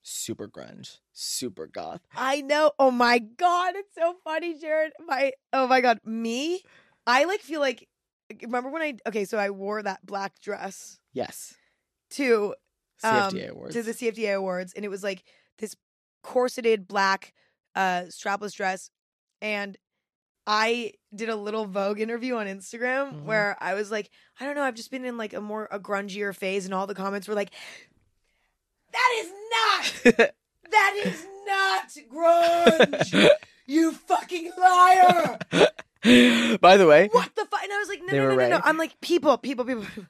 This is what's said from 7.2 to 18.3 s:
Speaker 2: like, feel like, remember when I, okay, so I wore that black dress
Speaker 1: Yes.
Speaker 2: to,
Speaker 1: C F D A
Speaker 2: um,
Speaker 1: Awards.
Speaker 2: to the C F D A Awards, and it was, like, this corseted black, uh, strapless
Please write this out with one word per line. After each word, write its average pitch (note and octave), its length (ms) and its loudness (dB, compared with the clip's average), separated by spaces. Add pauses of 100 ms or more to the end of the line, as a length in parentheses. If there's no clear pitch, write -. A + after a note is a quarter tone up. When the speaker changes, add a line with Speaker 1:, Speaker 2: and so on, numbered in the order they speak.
Speaker 2:
like, G4 160 -4
feel D4+ 200 -8
like, C4 280 -4 (540)
remember B3 280 -6
when D#4+ 120 -6
I, D4 140 -6 (100)
okay, G#3 180 -4
so A3 140 -8
I G3+ 120 -2
wore G3+ 320 -6
that G3 240 -6
black G3 320 -10
dress - 640 -12 (120)
Speaker 1:
Yes. - 420 -10 (560)
Speaker 2:
to, A3+ 440 0 (440)
Speaker 1:
C A3 100 -4
F G#3 240 0
D F#3+ 80 -8
A - 100 -12
Speaker 2:
um, - 60 -16
Speaker 1:
Awards. - 180 -16
Speaker 2:
to A#3 80 -4
the A3 120 -8
C A#3+ 140 -6
F A3 60 -6
D A3+ 120 -6
A G3+ 120 0
Awards, F#3 360 -6
and G3+ 100 -10
it G#3 40 -8
was, F#3+ 140 -10
like, G3 220 -6 (340)
this - 160 -10 (480)
corseted A#3 640 -2
black, G3 480 -2 (400)
uh, F#3 340 -2
strapless G3 460 -6